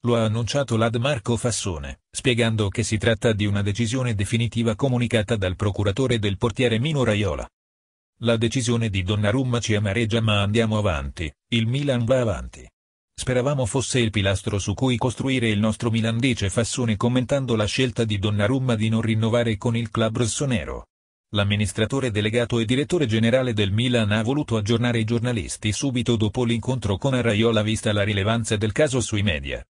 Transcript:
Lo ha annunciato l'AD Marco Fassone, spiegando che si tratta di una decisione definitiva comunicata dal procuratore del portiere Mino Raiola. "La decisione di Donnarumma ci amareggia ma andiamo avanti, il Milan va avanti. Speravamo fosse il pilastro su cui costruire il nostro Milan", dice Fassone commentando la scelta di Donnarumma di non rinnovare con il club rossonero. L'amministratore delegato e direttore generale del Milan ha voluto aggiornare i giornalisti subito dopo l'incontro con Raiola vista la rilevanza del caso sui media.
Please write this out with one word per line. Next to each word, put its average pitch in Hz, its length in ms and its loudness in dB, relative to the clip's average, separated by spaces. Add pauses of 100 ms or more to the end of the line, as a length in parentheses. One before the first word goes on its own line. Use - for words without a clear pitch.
Lo 120 140 2
ha 113 80 2
annunciato 117 520 -2
l'AD 113 200 2
Marco 120 420 -2
Fassone, 78 720 -6
spiegando 113 580 0
che 110 140 -2
si 110 160 -2
tratta 117 340 2
di 104 140 0
una 101 160 0
decisione 117 520 -2
definitiva 113 600 0
comunicata 120 640 0
dal 95 200 -2
procuratore 107 640 0
del 101 180 0
portiere 120 420 0
Mino 143 260 0
Raiola. 101 440 0 (680)
"La 117 180 2
decisione 113 540 0
di 95 120 -2
Donnarumma 110 580 0
ci 110 140 -2
amareggia 107 460 0
ma 107 220 2
andiamo 107 340 2
avanti, 78 560 -4 (220)
il 113 120 2
Milan 127 380 -2
va 127 160 2
avanti. 98 480 -6 (460)
Speravamo 127 500 0
fosse 131 340 -2
il 113 120 2
pilastro 98 480 0
su 98 160 -2
cui 127 240 0
costruire 127 500 0
il 104 100 2
nostro 110 320 0
Milan", 113 280 0
dice 117 320 0
Fassone 113 480 0
commentando 123 580 0
la 104 80 2
scelta 120 400 0
di 107 140 -2
Donnarumma 107 560 0
di 110 160 0
non 113 100 2
rinnovare 113 560 2
con 117 180 -2
il 117 140 -2
club 113 300 0
rossonero. 110 680 -2 (460)
L'amministratore 107 760 0
delegato 107 480 0
e 113 80 2
direttore 143 400 2
generale 117 480 2
del 101 180 2
Milan 113 400 2
ha 110 100 2
voluto 139 360 0
aggiornare 117 400 0
i 113 60 0
giornalisti 113 680 -2
subito 123 440 0
dopo 110 280 0
l'incontro 117 540 -2
con 131 200 0
Raiola 113 440 2
vista 110 280 0
la 104 120 2
rilevanza 107 540 0
del 104 160 0
caso 131 280 2
sui 107 220 -2
media. 71 500 -4